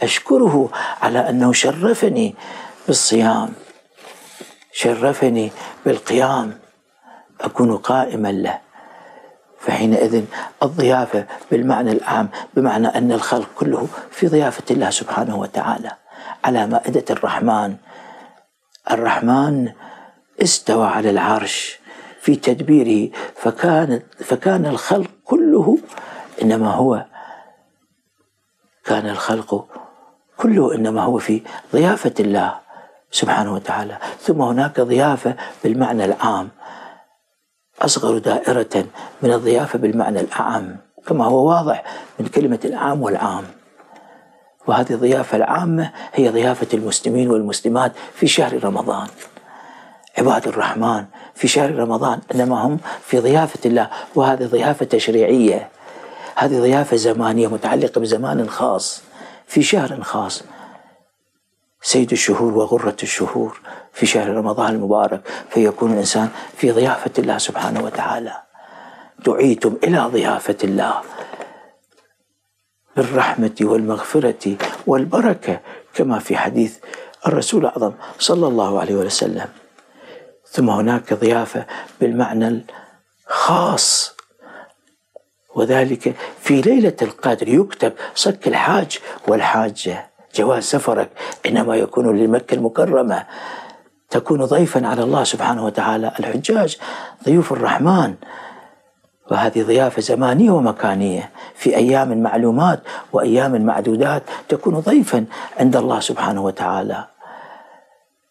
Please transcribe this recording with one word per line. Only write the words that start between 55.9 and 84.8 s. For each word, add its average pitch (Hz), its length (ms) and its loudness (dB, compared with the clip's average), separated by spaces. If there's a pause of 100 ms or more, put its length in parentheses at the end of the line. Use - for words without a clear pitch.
هذه 135 260 2
ضيافة 131 360 2
زمانية 113 500 2
متعلقة 113 540 0
بزمان 117 480 -2
خاص - 540 -4 (440)
في 151 160 2
شهر 135 380 0
خاص، - 420 -6 (1400)
سيد 127 300 0
الشهور 110 460 0
وغرة 113 460 0
الشهور - 580 -6 (320)
في - 120 -2
شهر 104 240 0
رمضان 107 460 -2
المبارك، 104 460 0 (280)
فيكون 113 440 2
الإنسان 107 360 0 (280)
في 123 140 2
ضيافة 120 480 0
الله - 180 0
سبحانه - 460 -4
وتعالى. 110 500 -6 (920)
دعيتم 120 580 2
إلى 170 160 4
ضيافة 113 640 -2
الله 98 300 0 (2000)
بالرحمة 123 640 0
والمغفرة 110 920 0 (320)
والبركة، 139 720 2 (340)
كما 240 260 0
في - 180 -2
حديث - 400 0 (500)
الرسول 165 380 2
الأعظم 120 260 -2 (280)
صلى 170 280 2
الله 101 320 0
عليه - 160 0
وسلم. 95 520 -2 (1040)
ثم 120 180 2
هناك 110 440 0
ضيافة 113 520 0 (360)
بالمعنى 117 640 0 (640)
الخاص، - 880 0 (1400)